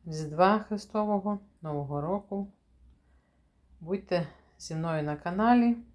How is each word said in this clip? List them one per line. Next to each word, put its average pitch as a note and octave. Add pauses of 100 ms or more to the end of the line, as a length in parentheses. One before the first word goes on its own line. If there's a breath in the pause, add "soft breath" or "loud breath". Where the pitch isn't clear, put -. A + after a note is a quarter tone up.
Різдва D#3+
Христового, G#3 (220)
Нового C#3+
року. G3 (1300)
Будьте F3 (300 loud breath)
зі -
мною D#3+
на D3
каналі. A#3 (180)